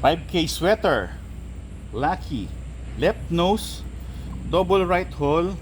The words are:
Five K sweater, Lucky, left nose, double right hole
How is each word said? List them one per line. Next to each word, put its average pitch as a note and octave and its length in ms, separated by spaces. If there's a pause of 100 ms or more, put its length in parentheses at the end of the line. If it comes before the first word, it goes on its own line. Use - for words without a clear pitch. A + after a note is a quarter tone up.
Five D3+ 240
K E3+ 240
sweater, E3 640 (800)
Lucky, C#3 560 (480)
left E3+ 320
nose, F3+ 560 (640)
double F#3 320
right F3+ 240
hole D#3+ 540